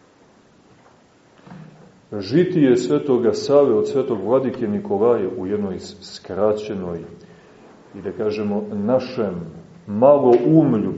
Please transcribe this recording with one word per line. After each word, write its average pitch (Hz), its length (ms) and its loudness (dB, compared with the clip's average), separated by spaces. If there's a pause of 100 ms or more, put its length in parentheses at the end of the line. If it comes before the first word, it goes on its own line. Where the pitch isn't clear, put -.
(2250)
Žitije 127 580 2
Svetoga 120 560 0
Save 139 400 4
od 139 160 0
Svetog 127 340 -2
Vladike 120 440 0
Nikolaje 104 720 0
u 92 100 -8
jednoj 98 320 -4
s-, - 360 -18
skraćenoj 95 840 -4 (960)
i, 101 60 -14
da 95 100 -8
kažemo, 104 520 -4 (100)
našem 107 600 -2 (520)
malo 123 460 4 (120)
umlju 127 520 4